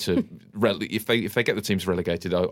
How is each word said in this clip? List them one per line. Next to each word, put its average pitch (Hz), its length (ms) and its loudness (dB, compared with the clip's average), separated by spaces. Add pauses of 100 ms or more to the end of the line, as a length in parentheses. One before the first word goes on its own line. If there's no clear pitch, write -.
to, 90 200 2
<laughs> - 340 -10
rele-, 101 360 0
if 107 160 -4
they, 117 100 4
if 104 160 -2
they 120 80 2
get - 140 2
the 104 80 -4
teams 92 240 0
relegated, 87 480 0
I, 90 160 2